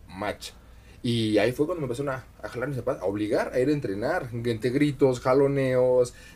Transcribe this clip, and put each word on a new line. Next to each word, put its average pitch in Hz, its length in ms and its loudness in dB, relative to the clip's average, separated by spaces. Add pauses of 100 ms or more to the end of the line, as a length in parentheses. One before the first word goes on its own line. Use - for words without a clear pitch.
match. 95 420 -8 (520)
Y 113 360 0
ahí 107 160 4
fue 147 120 0
cuando 170 160 -6
me 143 40 -2
empezaron 131 280 -4
a, 131 120 -10 (180)
a - 60 -10
jalar 127 200 -6
mis 139 80 -6
zapatos, - 240 -4
a 90 40 -8
obligar 104 480 -2
a - 60 2
ir 127 100 4
a - 20 2
entrenar, 131 640 -2
entre 117 380 -2
gritos, 135 500 2
jaloneos, 127 920 2 (220)